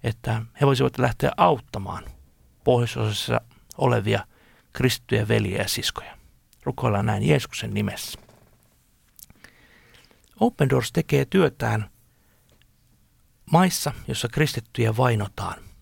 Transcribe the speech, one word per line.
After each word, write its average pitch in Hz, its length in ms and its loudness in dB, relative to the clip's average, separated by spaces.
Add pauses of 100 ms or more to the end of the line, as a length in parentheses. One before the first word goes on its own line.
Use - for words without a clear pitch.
että 113 380 -4 (200)
he 143 40 4
voisivat 131 320 2
lähteä 123 400 0
auttamaan 104 640 0 (600)
pohjoisosassa 117 760 0 (360)
olevia 110 500 0 (460)
kristittyjä 113 540 0
veljiä 107 340 0
ja 107 60 -2
siskoja. - 500 -6 (460)
Rukoillaan 110 420 -2
näin 107 220 0
Jeesuksen - 460 0
nimessä. - 460 -4 (2250)
Open 214 300 2
Doors 127 220 2
tekee 143 340 2
työtään 117 640 0 (1600)
maissa, 175 420 2 (140)
jossa 120 200 -4
kristittyjä 117 720 0
vainotaan. 101 600 -2 (220)